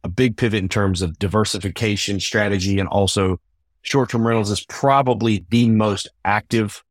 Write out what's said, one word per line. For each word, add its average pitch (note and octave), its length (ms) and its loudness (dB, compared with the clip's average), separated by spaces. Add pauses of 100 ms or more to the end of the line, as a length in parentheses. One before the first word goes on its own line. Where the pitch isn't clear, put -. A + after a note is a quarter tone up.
a - 60 -6
big A#2 280 0
pivot A2 200 2
in F#2+ 120 -2
terms F#2+ 320 0
of E2 180 -4
diversification G2+ 1000 -2
strategy. G2 600 0
And F#2+ 100 -2
also F#2+ 500 0 (440)
short-term A#2+ 420 0
rentals A2 260 0
is - 140 -4
probably A#2 840 0
the A#2 200 4
most G#2+ 400 0 (140)
active G#2+ 680 -2